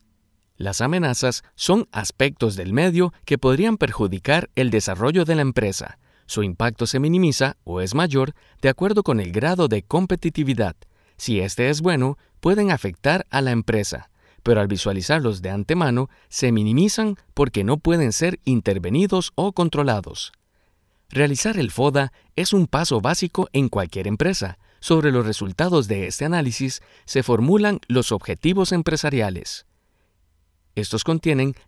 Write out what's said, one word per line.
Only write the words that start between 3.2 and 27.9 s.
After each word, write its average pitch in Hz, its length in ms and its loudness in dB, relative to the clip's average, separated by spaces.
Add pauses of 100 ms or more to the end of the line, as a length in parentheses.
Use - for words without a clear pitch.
que 143 100 2
podrían 165 400 2
perjudicar 131 800 0
el 127 160 2
desarrollo 113 560 0
de 165 80 2
la 151 80 2
empresa. 110 560 -2 (260)
Su - 180 -4
impacto 110 440 -2
se 127 140 -2
minimiza 151 640 2
o 90 180 -6
es 95 120 -4
mayor 143 380 0 (300)
de 135 80 4
acuerdo 202 320 0
con 120 180 2
el 87 120 -6
grado 151 360 2
de 104 140 0
competitividad. 151 920 -2 (420)
Si 104 220 -2
este 120 300 0
es 151 120 -2
bueno, 143 360 0 (220)
pueden 202 300 2
afectar 143 600 0
a 135 120 0
la 131 80 0
empresa, 110 600 -2 (320)
pero 113 180 4
al 101 80 0
visualizarlos 98 760 -2
de 92 80 -6
antemano, 127 580 0 (200)
se 123 240 0
minimizan 175 640 2 (180)
porque 107 300 0
no 135 140 0
pueden 160 340 2
ser 170 320 -2
intervenidos 123 880 0
o 190 180 -2
controlados. 143 800 -2 (760)
Realizar 147 500 0
el 120 120 -2
foda 139 420 0 (220)
es - 180 -2
un 185 140 4
paso 139 340 0
básico 170 520 -2
en 135 160 2
cualquier 95 380 -4
empresa. 104 520 -2 (220)
Sobre 151 320 4
los 120 140 2
resultados 113 600 0
de 98 200 -4
este 98 180 -6
análisis 139 560 -2 (240)
se - 180 0
formulan 175 680 2
los 123 220 0